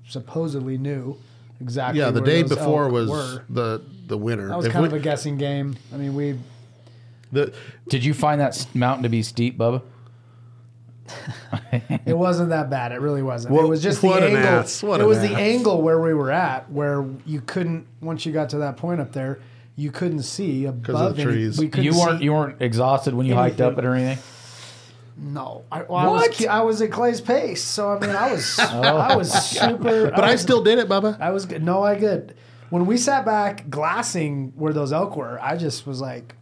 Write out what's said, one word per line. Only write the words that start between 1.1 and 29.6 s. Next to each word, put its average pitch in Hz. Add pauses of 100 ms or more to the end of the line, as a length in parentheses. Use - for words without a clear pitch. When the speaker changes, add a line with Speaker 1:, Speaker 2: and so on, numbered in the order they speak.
Speaker 1:
exactly 127
Speaker 2:
Yeah, 127
the 117
Speaker 1:
where 120
Speaker 2:
day 160
Speaker 1:
those 143
Speaker 2:
before 151
Speaker 1:
elk 127
Speaker 2:
was 117
Speaker 1:
were. 127
Speaker 2:
the, 117 (260)
the 107
winner. 104
Speaker 1:
That 175
was 175
Speaker 2:
If 113
Speaker 1:
kind -
Speaker 2:
we 170
Speaker 1:
of 151
a 151
guessing 143
game. 139 (160)
I 135
mean, 139
we 143 (1500)
Speaker 3:
Did 135
you 151
find 151
that 139
s-, -
mountain 127
to 120
be 113
steep, 120
Bubba? 120
<laughs> - (2250)
Speaker 1:
It 165
wasn't 175
that 151
bad. 123
It 123
really 143
wasn't. 123
Speaker 2:
What, 160
Speaker 1:
It 160
was 156
just 165
Speaker 2:
what 185
Speaker 1:
the -
Speaker 2:
an -
Speaker 1:
angle. 127 (100)
Speaker 2:
ass. -
What 208
Speaker 1:
It 208
Speaker 2:
an 214
Speaker 1:
was 214
the 202
Speaker 2:
ass. 202
Speaker 1:
angle 208
where 165
we 165
were 139
at, 139
where 143 (220)
you 151
couldn't, 165 (140)
once 160
you 160
got 151
to 147
that 143
point 170
up 127
there, 135 (420)
you 147
couldn't 160
see 139
Speaker 2:
'Cause 139
of 117
Speaker 1:
above 120
Speaker 2:
the 147
Speaker 1:
any, 123
Speaker 2:
trees. 110
Speaker 1:
we 156
couldn't 135
Speaker 3:
You 160
weren't, 165
Speaker 1:
see 139
Speaker 3:
you 151
weren't 143
exhausted 127
when 127
you 127
hiked 123
up 123
Speaker 1:
anything. 123
Speaker 3:
it 127
or 127
anything? 127 (920)
Speaker 1:
No, 139
I, 160
well, 175
I 180
was -
Speaker 3:
What? 466
Speaker 1:
ki-, 220
I 214
was 220
at 220
Clay's 240
pace, 240
so 202
I 202
mean, 202
I 240
was, -
Speaker 3:
<laughs> -
Oh 208
Speaker 1:
I 156
was 180
Speaker 3:
my - (260)